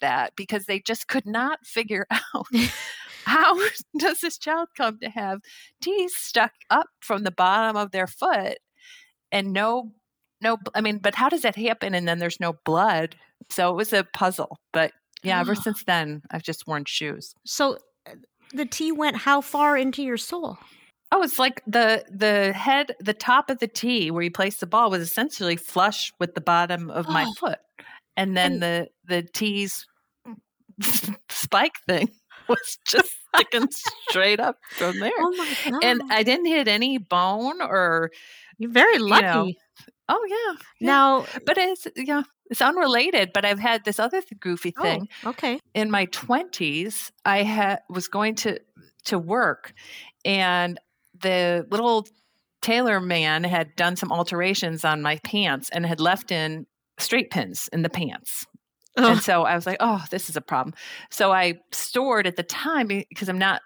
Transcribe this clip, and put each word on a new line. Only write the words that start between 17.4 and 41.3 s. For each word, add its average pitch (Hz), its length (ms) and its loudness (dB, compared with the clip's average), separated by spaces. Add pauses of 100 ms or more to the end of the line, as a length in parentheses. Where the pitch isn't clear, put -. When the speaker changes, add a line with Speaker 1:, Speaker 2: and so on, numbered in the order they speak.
Speaker 2:
So, 277 320 0 (300)
uh, - 80 -18 (360)
the 269 140 -6
tee 311 260 -4
went 294 260 -2
how 277 240 2
far 294 360 2
into 262 260 -2
your 247 140 -2
sole? - 400 -8 (540)
Speaker 1:
Oh, 381 120 4
it's 277 160 -2
like 262 260 0
the, 220 460 4
the 202 420 2
head, 277 460 0
the 208 160 -2
top 262 340 4
of 262 100 -2
the 233 80 -2
tee 226 440 -2
where 170 100 -2
you 175 100 0
place 196 260 -2
the 180 100 -6
ball 214 240 4
was 180 100 0
essentially 180 540 -2
flush - 640 0
with 175 160 -2
the 175 60 -6
bottom 170 500 0
of 160 180 -4
my 160 160 2
Speaker 2:
Oh. - 140 -8
Speaker 1:
foot. - 180 -2 (600)
And 190 200 0
then 180 220 2
Speaker 2:
And - 20 -2
Speaker 1:
the, 170 280 -2 (160)
the 175 180 0
tee's 202 640 -4 (920)
<laughs> - 520 -2
spike - 460 0 (100)
thing 180 220 2 (200)
<laughs> - 200 -20
was - 380 -2
just - 240 2 (220)
sticking 233 360 2
Speaker 2:
<laughs> - 20 -6
Speaker 1:
straight 208 680 0
up 247 180 -2 (200)
from 185 220 -2
there. 214 180 -2
Speaker 2:
Oh 349 180 0
my 311 200 -4 (260)
Speaker 1:
And 240 200 4
Speaker 2:
God. 269 100 -6
Speaker 1:
I 214 120 4
didn't 285 240 2
hit 302 200 2
any 240 320 2
bone 208 640 0
or, 170 500 2 (480)
Speaker 2:
You're 233 120 -6
very 320 360 6
Speaker 1:
you 202 140 6
know. 170 260 2
Speaker 2:
lucky. 180 100 -6 (520)
Speaker 1:
Oh, 427 200 2
yeah, 381 600 -4
yeah. 277 140 6
Speaker 2:
Now, 269 240 4 (180)